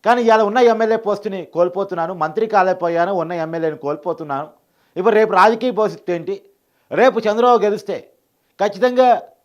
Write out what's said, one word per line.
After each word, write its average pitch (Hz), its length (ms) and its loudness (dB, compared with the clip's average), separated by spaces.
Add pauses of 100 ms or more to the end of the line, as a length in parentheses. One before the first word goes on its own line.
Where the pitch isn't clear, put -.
కానీ 240 180 2
ఇవాళ 220 200 4
ఉన్న 214 160 0
ఎమ్మెల్యే 226 380 2
పోస్టుని 202 480 -6
కోల్పోతున్నాను, 180 680 -4
మంత్రి 165 320 -4
కాలేకపోయాను, 180 680 0
ఉన్న 170 200 -4
ఎమ్మెల్యేని 160 440 -4
కోల్పోతున్నాను. 147 720 -8 (480)
ఇప్పుడు 202 180 0
రేపు 220 180 2
రాజకీయ 226 380 4
భవిష్యత్తు 185 420 -4
ఏంటి? 175 300 -8 (500)
రేపు 220 260 2
చంద్రబాబు 226 440 2
గెలిస్తే 196 480 -4 (520)
ఖచ్చితంగా 240 600 2 (220)